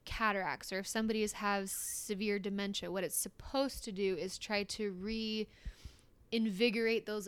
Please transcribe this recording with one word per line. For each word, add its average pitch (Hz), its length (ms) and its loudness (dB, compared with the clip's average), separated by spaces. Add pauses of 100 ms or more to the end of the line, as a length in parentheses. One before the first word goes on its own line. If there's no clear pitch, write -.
cataracts 196 640 0
or 190 80 0
if 196 80 -4
somebody 220 360 2
is, 208 100 0
has 202 380 0
severe 202 680 0
dementia, 196 500 -2
what 185 140 0
it's 156 140 0
supposed - 680 -2
to 233 80 -6
do 190 240 2
is 180 220 -4
try 202 260 0
to 202 280 -2 (1400)
reinvigorate 226 760 4
those 208 220 -2